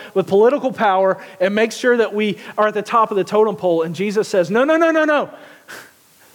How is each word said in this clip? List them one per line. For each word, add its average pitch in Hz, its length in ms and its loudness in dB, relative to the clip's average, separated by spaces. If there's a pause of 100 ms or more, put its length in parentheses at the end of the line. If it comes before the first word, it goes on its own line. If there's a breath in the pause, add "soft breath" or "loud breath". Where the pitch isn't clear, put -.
(120)
with 190 140 0
political 233 460 2
power 190 520 0 (160 loud breath)
and 196 140 0
make 220 180 0
sure 247 240 0
that 214 180 0
we 208 220 -2 (220 loud breath)
are 214 100 2
at 208 60 -4
the 208 80 -2
top 220 280 0
of 214 60 -2
the 190 80 0
totem 214 320 0
pole." 170 240 0
And 165 140 -4
Jesus 202 340 -2
says, 175 220 0
No, 233 140 2
no, 311 120 2
no, 330 140 2
no, 311 160 0
no. 285 240 -2 (1040 loud breath)